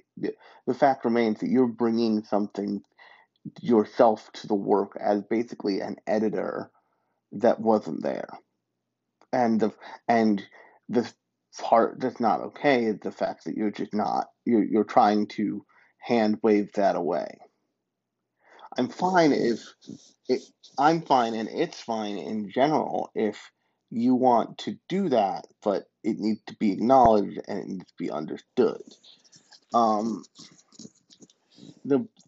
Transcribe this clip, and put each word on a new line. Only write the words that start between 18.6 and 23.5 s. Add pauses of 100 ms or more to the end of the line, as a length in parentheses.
I'm
fine
if (680)
it, (380)
I'm
fine
and
it's
fine
in
general
if (400)